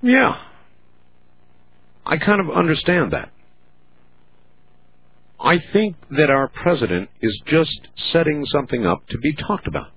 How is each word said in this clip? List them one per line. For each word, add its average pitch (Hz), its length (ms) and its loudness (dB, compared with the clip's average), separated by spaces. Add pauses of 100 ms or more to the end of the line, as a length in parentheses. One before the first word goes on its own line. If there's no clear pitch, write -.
Yeah. 254 400 2 (1700)
I 165 60 2
kind 202 240 2
of 175 160 -2
understand 165 560 0
that. - 160 -6 (2000)
I 170 200 2 (160)
think 208 220 2 (200)
that 147 140 4
our 135 180 2
president 104 640 -2 (100)
is 107 260 -2
just 156 320 0 (360)
setting 151 320 0
something 127 400 -2
up 87 220 0
to - 100 -8
be 143 160 -2
talked - 320 -6
about - 300 -8